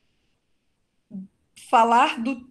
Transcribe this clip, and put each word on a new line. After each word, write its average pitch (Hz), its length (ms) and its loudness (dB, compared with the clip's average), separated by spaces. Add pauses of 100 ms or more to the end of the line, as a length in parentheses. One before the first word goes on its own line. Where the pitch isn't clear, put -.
(1600)
falar 233 680 0
do 240 300 -6